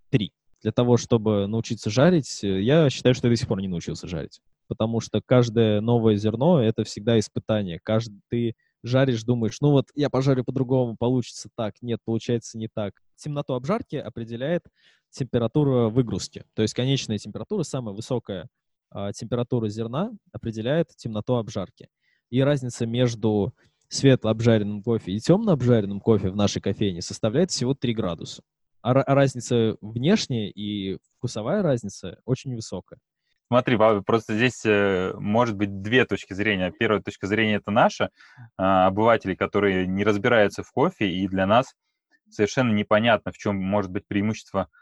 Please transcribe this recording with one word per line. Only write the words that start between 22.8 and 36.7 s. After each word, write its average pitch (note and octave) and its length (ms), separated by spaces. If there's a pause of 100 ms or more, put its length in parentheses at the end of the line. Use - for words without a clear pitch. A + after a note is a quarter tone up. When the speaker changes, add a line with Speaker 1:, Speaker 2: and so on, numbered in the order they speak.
Speaker 1:
между A2+ 680 (360)
светло B2+ 420
обжаренным A2 520
кофе A2 300
и G#2 60
тёмно G3 340
обжаренным A2+ 480
кофе G2+ 280
в F#2 60
нашей G2+ 260
кофейне F#2+ 400
составляет A#2 500
всего B2 220
три B2 200
градуса. F#2+ 500 (380)
А B2 120
ра-, C3+ 100
а C#3 120
разница B2 640
внешняя A#2 680
и G2+ 480 (200)
вкусовая B2+ 440
разница A#2 640
очень B2+ 300
высокая. - 440 (500)
Speaker 2:
Смотри, B2 280
Павел, G#2+ 260
просто A2 320
здесь, A#2+ 300
э, G2+ 520
может G#2+ 380
быть G2 260
две A#2 240
точки - 280
зрения. F#2+ 360
Первая G#2+ 320